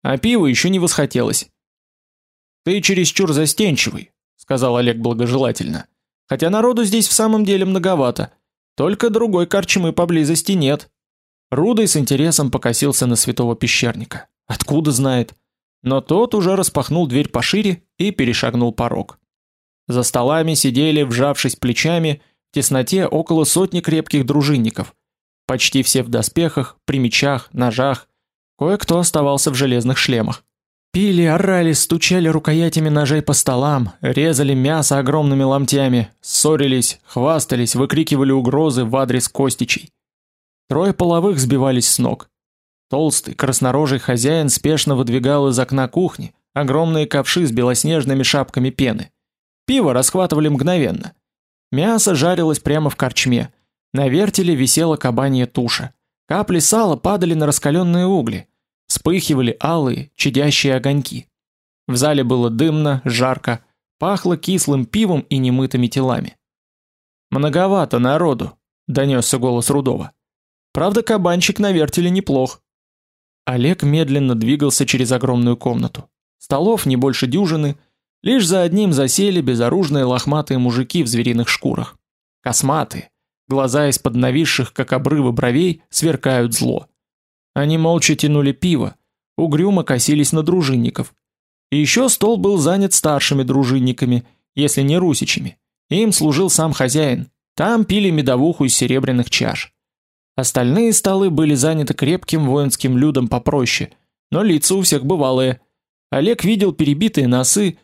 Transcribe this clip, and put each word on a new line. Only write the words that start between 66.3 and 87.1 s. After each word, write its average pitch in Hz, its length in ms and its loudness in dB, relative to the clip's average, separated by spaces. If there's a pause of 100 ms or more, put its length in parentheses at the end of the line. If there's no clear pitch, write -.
«Многовато 151 680 0
народу», 131 560 0 (320)
донёсся 135 500 0
голос 120 320 0
Рудова. 131 440 -2 (600)
«Правда, 202 300 0
кабанчик 185 560 0
на 202 140 0
вертеле 170 360 0
неплох». 156 540 -2 (800)
Олег 127 380 0
медленно 143 520 0
двигался 135 520 0
через 127 260 0
огромную 120 460 2
комнату. 120 500 -4 (300)
Столов 180 480 -2
не 131 100 0
больше 135 300 0
дюжины, 151 500 -2 (460)
лишь 226 240 2
за 185 160 2
одним 180 300 2
засели 175 480 0
безоружные 135 640 0
лохматые 139 540 -2
мужики 123 440 0
в 123 60 -4
звериных 117 400 0
шкурах. - 500 -4 (440)
Косматые, - 680 -4 (380)
глаза 135 400 0
из-под 127 260 -2
нависших, 127 580 0
как - 200 -6
обрывы, 135 400 0
бровей 127 560 0
сверкают 127 680 -2
зло. - 340 -2 (680)